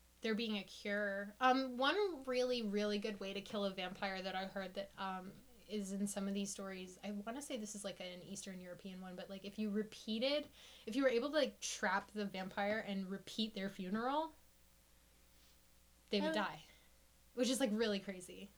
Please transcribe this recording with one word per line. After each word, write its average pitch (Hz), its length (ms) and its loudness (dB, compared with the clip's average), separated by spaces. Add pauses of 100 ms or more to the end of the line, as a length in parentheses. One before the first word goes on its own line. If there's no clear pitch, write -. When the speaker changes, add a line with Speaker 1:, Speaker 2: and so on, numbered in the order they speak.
(220)
Speaker 1:
there 220 120 2
being 214 240 0
a 190 60 -4
cure. 202 760 -2
Um, 254 380 6
one 285 180 6 (300)
really, 247 360 4
really 208 360 2
good 202 220 -2
way 196 120 -4
to 196 80 -4
kill 202 240 -2
a 196 60 2
vampire 190 500 -2
that 185 140 -4
I 190 120 -2
heard 190 280 -6
that, 196 240 -6
um, 190 340 -4 (360)
is 196 240 -2
in 202 140 0
some 202 200 0
of 196 80 0
these 196 160 0
stories, 185 540 -8
I 202 80 -4
wanna 226 300 -4
say 285 160 -4
this 214 160 -6
is, 202 100 -8
like, 190 160 -6
an 180 260 -8
Eastern 190 340 -8
European 180 420 -10
one, 185 140 -8
but, 180 140 -8
like, 196 140 -10
if 202 140 -8
you 214 120 2
repeated, 226 760 2 (380)
if 220 100 0
you 277 60 6
were 262 80 8
able 233 200 4
to, 311 60 2
like, 262 240 2
trap 202 540 0
the 208 100 0
vampire 196 540 0 (100)
and 196 220 0
repeat 208 440 -2
their 190 140 -2
funeral, 240 640 0 (1800)
they 208 100 4
would 311 100 4
Speaker 2:
Oh. - 40 2
Speaker 1:
die. 170 280 0 (760)
Which 240 120 6
is, 240 100 2
like, 208 120 4
really 214 280 2
crazy. 185 580 -10